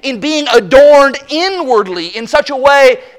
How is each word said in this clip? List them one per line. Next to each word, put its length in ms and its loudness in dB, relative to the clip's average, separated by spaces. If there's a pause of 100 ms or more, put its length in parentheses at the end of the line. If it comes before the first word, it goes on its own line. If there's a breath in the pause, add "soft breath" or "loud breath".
in 180 -8
being 280 -4
adorned 680 4 (120)
inwardly 760 -4
in 180 -12
such 240 -2
a 60 -8
way 460 2 (160 loud breath)